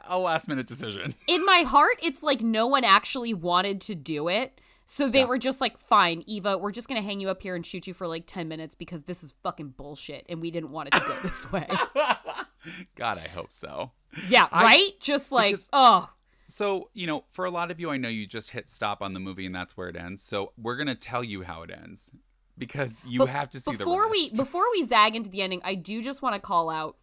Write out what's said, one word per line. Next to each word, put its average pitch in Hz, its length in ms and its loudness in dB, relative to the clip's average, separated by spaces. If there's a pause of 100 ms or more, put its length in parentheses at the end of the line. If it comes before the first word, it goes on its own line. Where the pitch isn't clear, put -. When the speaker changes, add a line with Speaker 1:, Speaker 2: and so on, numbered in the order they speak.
Speaker 1:
a 180 100 0
last-minute 160 480 0
decision. 113 540 -8
<laughs> - 60 -8
Speaker 2:
In 339 180 2
my 370 200 6
heart, 311 380 6
it's 311 200 -4
like 294 180 2
no 226 260 2
one 262 180 4
actually 226 500 4
wanted 180 480 0
to 208 120 -8
do 151 340 -4
it. 214 300 -2 (280)
So 285 220 0
they 247 120 6
Speaker 1:
Yeah. 254 60 6
Speaker 2:
were 247 120 0
just 254 220 -2
like, 233 200 -2
"Fine, 180 460 4
Eva, 202 300 -2
we're 196 160 -4
just 226 160 -10
gonna 226 140 -2
hang 202 180 -6
you 190 80 -4
up 190 140 -4
here 185 120 -6
and 170 120 -6
shoot 180 200 -10
you 190 60 -10
for, 180 140 -10
like, 165 200 -8
ten 170 220 -8
minutes 156 260 -12
because 165 280 -12
this 175 200 -10
is 143 200 -14
fucking 151 340 -8
bullshit 143 540 -14
and 165 100 -8
we 170 100 -6
didn't 160 200 -8
want 147 180 -10
it - 60 0
to - 60 4
go - 220 -4
this - 300 -6
way." - 160 -4 (260)
Speaker 1:
<laughs> 185 1000 -4
God, 110 240 -4
I 80 100 -12
hope 85 240 -12
so. 78 380 -10 (380)
Speaker 2:
Yeah, 208 240 8
Speaker 1:
I 170 100 6
Speaker 2:
right? 311 280 8 (100)
Just 277 320 0
like, 214 220 4
Speaker 1:
because - 180 -10
Speaker 2:
oh. 240 380 8 (360)
Speaker 1:
So, 196 460 -2
you 180 140 -6
know, 156 240 -4
for 185 160 -6
a 185 40 -2
lot 175 200 -4
of 170 100 -10
you, 165 100 -4
I 143 60 -2
know 123 140 -4
you 110 160 -6
just 110 240 -10
hit - 180 -12
stop 104 320 -4
on 98 140 -6
the 92 60 -8
movie 95 260 -10
and 92 80 -8
that's 90 220 -10
where 90 120 -8
it 87 80 -12
ends. 90 260 -12
So 101 340 -4
we're 120 200 -6
gonna 143 180 -4
tell 123 300 -6
you 101 180 -8
how 82 200 -12
it 85 80 -16
ends 85 420 -18 (460)
because 127 480 -8
you 123 140 -4
Speaker 2:
But 131 100 4
Speaker 1:
have 143 200 -6
to 135 100 -14
see 294 120 -6
the 220 60 -6
Speaker 2:
before 370 320 0
we, 392 140 2
Speaker 1:
rest. 220 120 -8
Speaker 2:
before 277 360 0
we 392 120 0
zag 220 320 4
into 220 140 -8
the 190 100 -8
ending, 185 240 -4
I 190 100 -4
do 202 280 -8
just 269 180 -8
wanna 233 200 -2
call 170 280 0
out 156 340 -6